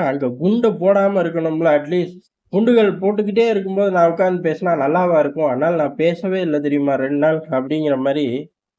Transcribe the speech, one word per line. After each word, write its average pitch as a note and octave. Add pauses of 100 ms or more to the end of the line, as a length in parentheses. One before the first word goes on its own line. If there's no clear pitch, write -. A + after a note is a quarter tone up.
அங்க C3+
குண்டு G3+
போடாம G3
இருக்கணும்ல, E3
அட்லீஸ்ட் D#3 (300)
குண்டுகள் G#3+
போட்டுக்கிட்டே G#3
இருக்கும்போது G3
நான் E3+
உட்கார்ந்து E3+
பேசினா D#3
நல்லாவா E3+
இருக்கும், D3
அதனால C#3+
நான் D3+
பேசவே F3
இல்லை D3+
தெரியுமா C#3+
ரெண்டு C3+
நாள்" D#3
அப்படிங்கிற C#3+
மாதிரி C#3 (280)